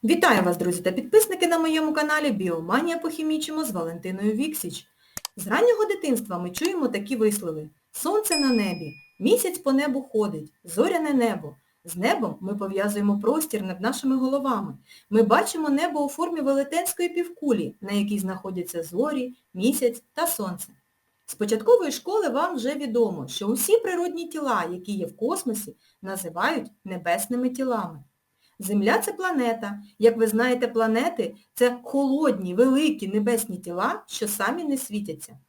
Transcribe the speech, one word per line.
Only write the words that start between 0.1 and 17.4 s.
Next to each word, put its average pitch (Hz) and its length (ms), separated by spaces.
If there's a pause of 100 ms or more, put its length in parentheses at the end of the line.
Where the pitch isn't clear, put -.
вас, 175 140
друзі 180 260
та 185 100
підписники 381 540
на 330 120
моєму 320 340
каналі 302 380
Біоманія 190 680
по 339 100
хімічному 311 560
з 240 60
Валентиною 185 640
Віксіч. 277 540 (500)
З - 100
раннього 427 380
дитинства 254 540
ми 180 120
чуємо 320 380
такі 208 280
вислови: 190 540 (220)
"Сонце 403 440
на 285 120
небі", 180 440 (260)
"Місяць 359 400
по 269 140
небу 269 300
ходить", 160 500 (120)
"Зоряне 302 500
небо". 202 420 (280)
З 175 120
небом 214 440
ми 185 160
пов'язуємо 202 640
простір 254 420
над 185 180
нашими 262 360
головами. 262 640 (320)
Ми 220 120
бачимо 302 460
небо 294 360
у 277 40
формі 339 320
велетенської 285 680
півкулі, 294 720